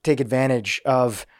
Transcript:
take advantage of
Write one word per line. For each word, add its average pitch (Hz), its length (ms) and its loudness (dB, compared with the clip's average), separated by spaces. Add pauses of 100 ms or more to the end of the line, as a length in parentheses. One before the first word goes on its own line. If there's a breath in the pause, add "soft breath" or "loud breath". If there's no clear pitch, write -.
take 147 180 2
advantage 127 640 0
of 127 400 0 (160 soft breath)